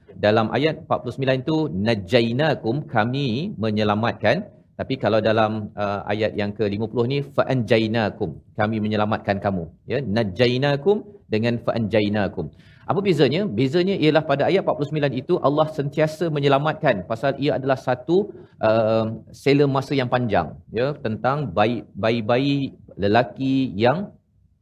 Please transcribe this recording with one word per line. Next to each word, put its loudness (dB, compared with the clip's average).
Dalam 2
ayat 0
empat -2
puluh -8
sembilan -2
tu, 0
"najainakum", 0
kami -2
menyelamatkan. 0
Tapi -6
kalau 2
dalam, 0
uh, -4
ayat -2
yang -2
ke 0
lima -4
puluh -2
ni, -2
"fa -2
anjainakum", 0
kami 0
menyelamatkan 0
kamu. -2
Ya, -4
"najainakum" 0
dengan 0
"fa -2
anjainakum". 0
Apa 0
bezanya? 2
Bezanya 0
ialah 4
pada 2
ayat 2
empat 0
puluh -4
sembilan 0
itu 0
Allah 2
sentiasa -2
menyelamatkan 2
pasal -4
ia 0
adalah 0
satu, -2
uh, 2
sela 2
masa -2
yang 0
panjang, 0
ya, -2
tentang -4
bayi, 0
bayi-bayi 0
lelaki 2
yang 0